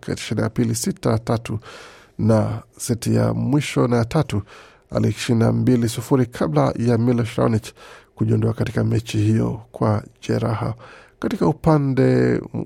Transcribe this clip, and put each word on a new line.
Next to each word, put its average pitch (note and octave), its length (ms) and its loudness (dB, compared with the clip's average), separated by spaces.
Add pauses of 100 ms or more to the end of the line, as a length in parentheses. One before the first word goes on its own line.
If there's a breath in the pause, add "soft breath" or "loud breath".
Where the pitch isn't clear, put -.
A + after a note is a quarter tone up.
katika - 420 -6
ya A2+ 80 0
pili A#2 240 -2
sita A#2 440 -2
tatu, A#2 400 -4 (600 loud breath)
na A2 440 2 (160)
seti A2+ 360 -2
ya A2+ 200 2
mwisho B2+ 540 0
na A#2+ 80 2
ya A#2 80 2
tatu A#2 380 -2 (480 loud breath)
alishinda A#2 640 2
mbili A#2 360 2
sufuri A#2+ 380 0
kabla D3 520 0
ya A#2 200 2
Milos A#2 380 0
Raonic A#2+ 280 2 (500 loud breath)
kujiondoa A2+ 380 0
katika A2+ 320 -2
mechi A2 340 -2
hiyo A2 420 0 (120)
kwa G#2+ 300 0 (260)
jeraha. A2+ 460 -2 (440 loud breath)
Katika - 280 -2
upande C3 920 2 (260)